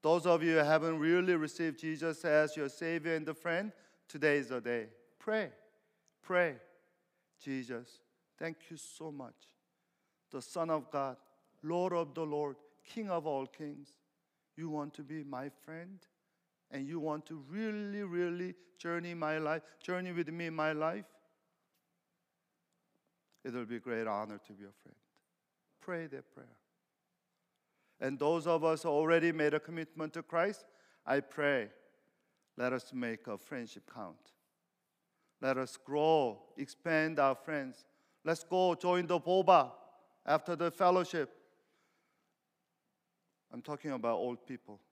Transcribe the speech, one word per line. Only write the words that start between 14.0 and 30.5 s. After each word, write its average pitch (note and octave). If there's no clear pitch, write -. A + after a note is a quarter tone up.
you D#3+
want D3+
to D#3
be D3+
my C#3
friend? E3+
And C#3
you E3
want D3+
to D#3+
really, G3+
really F3
journey E3+
my D#3
life, D#3
journey F3+
with E3+
me E3+
in D#3+
my D#3
life?" D#3+
It B2+
will A#2+
be A#2
a -
great A2+
honor G#2+
to -
be G2+
your G2
friend. -
Pray E3
that C3+
prayer. A#2+
And C3+
those D3+
of E3
us D#3+
who E3+
already D#3+
made D3+
a D#3
commitment D#3+
to E3
Christ, F3